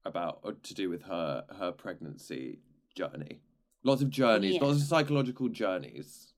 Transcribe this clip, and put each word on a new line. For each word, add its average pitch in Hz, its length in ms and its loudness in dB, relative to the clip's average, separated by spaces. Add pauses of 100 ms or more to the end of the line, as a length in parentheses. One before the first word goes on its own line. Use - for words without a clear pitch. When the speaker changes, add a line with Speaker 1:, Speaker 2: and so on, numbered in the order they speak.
Speaker 1:
about, 85 400 -6
uh, 107 80 -6 (100)
to - 120 -16
do 95 140 -2
with 85 140 -4
her, 82 420 -4 (140)
her 90 120 -4
pregnancy 76 880 -10 (360)
journey. - 440 -8 (440)
Lots 131 180 4
of 139 80 2
journeys, 107 440 4
Speaker 2:
Yeah. 139 100 4
Speaker 1:
lots 147 160 4
of 143 60 0
psychological 143 640 2
journeys. 76 880 -6